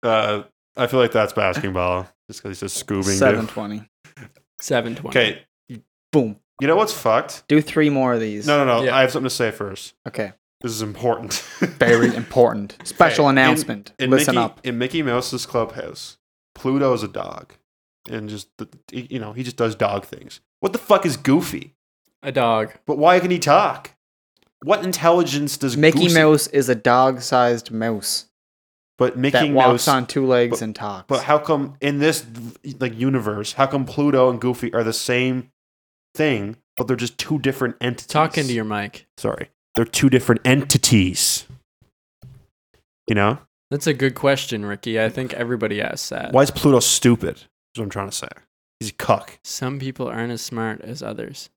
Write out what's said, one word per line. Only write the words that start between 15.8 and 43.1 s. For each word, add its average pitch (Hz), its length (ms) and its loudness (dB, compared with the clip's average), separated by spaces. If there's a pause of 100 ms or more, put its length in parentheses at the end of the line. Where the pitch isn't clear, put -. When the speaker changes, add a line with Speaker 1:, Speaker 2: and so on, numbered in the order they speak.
Speaker 1:
Pluto's 131 480 0
a 104 40 -8
dog. - 460 -12 (560)
And 110 200 -10
just, 107 200 -14 (100)
the, 107 100 -14 (220)
he, 127 180 -12
you 127 100 -8
know, 107 140 -12
he 123 100 -10
just 123 140 -10
does 113 180 0
dog 101 300 -2
things. - 340 -20 (200)
What 190 140 -2
the - 60 -4
fuck 185 280 4
is 131 100 -2
Goofy? 139 560 0 (480)
Speaker 3:
A 143 100 -8
dog. 113 420 2 (120)
Speaker 1:
But 147 140 -2
why 175 200 6
can 180 120 -2
he 175 80 0
talk? 151 520 2 (720)
What 170 220 0
intelligence 160 720 2
does 131 180 -2
Speaker 2:
Mickey 151 280 4
Speaker 1:
Goosey 175 100 4
Speaker 2:
Mouse 156 320 6
is 135 240 0
a 123 60 4
dog-sized 123 960 2
mouse 113 560 -4 (720)
Speaker 1:
But 127 180 2
Mickey 139 300 2
Speaker 2:
that 143 80 0
walks 131 140 8
Speaker 1:
Mouse 120 180 2
Speaker 2:
on 131 180 2
two 135 220 -2
legs 120 320 2
Speaker 1:
but, - 20 -6
Speaker 2:
and 110 140 -8
talks. - 320 -10
Speaker 1:
but 135 160 -2
how 151 160 2
come 143 420 -4
in 143 160 -2
this, 156 260 0 (560)
like, 123 160 -4
universe, 110 580 -2
how 135 120 2
come 135 200 -4
Pluto 135 440 2
and 120 100 -4
Goofy 120 320 -4
are 117 120 0
the 113 100 -2
same 127 560 -2 (640)
thing, 117 440 -2 (200)
but 117 100 -4
they're 123 80 0
just 120 220 -6
two 156 220 -4
different 131 420 -2
entities? 120 240 -6
Speaker 3:
Talk 156 320 -2
into 135 160 -2
your 113 100 -4
mic. 104 440 -8 (100)
Speaker 1:
Sorry. - 320 -8 (240)
They're 117 100 0
two 131 280 2
different 120 340 4
entities. 120 1040 2 (1600)
You 110 80 0